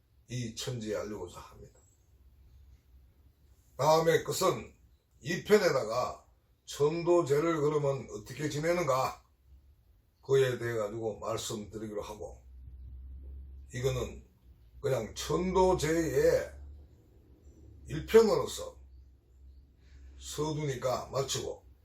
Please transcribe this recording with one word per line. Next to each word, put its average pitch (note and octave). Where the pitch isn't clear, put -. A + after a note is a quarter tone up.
이 A#2+
천지에 G#2+
알리고자 G2+
합니다. -
다음의 D#3
것은 C#3+
이 E3
편에다가 C3+
천도제를 D#3+
그러면 C#3+
어떻게 C3
지내는가 D3
그에 C3
대해 A#2
가지고 G#2+
말씀드리기로 G#2
하고 G#2+
이거는 B2
그냥 A#2
천도제의 E3
일 D3+
편으로서 G3
서두니까 C#3
마치고 -